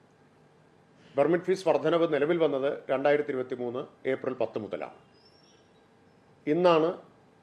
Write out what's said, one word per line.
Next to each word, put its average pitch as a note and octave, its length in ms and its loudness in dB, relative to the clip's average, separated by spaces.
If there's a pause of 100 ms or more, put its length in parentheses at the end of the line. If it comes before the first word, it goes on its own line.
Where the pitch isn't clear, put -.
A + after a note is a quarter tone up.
(1160)
പെർമിറ്റ് E3+ 300 2
ഫീസ് F#3 200 -2
വർധനവ് D#3 460 2
നിലവിൽ D3+ 300 2
വന്നത് C#3 240 0 (240)
രണ്ടായിരത്തി C#3+ 420 2
ഇരുപത്തിമൂന്ന് B2+ 480 -6 (300)
ഏപ്രിൽ C3 300 -4
പത്ത് A2+ 220 -4
മുതലാണ്. D#2+ 360 -10 (1500)
ഇന്നാണ് E3+ 380 4 (520)